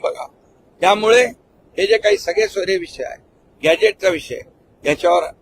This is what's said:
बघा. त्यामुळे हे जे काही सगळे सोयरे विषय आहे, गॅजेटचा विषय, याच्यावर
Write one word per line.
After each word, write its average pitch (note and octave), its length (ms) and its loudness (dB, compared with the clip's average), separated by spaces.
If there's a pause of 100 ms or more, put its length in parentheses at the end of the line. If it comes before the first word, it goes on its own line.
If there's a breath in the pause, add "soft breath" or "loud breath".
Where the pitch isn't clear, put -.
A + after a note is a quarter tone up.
बघा. - 260 -8 (540)
त्यामुळे G#3+ 440 4 (520)
हे F#3+ 100 0
जे A3 100 4
काही G#3 200 2
सगळे G3+ 300 -2
सोयरे F#3+ 300 -4
विषय D#3+ 260 -12
आहे, - 140 -12 (460)
गॅजेटचा E3+ 460 0
विषय, C#3 300 -6 (460)
याच्यावर E3+ 380 0 (180)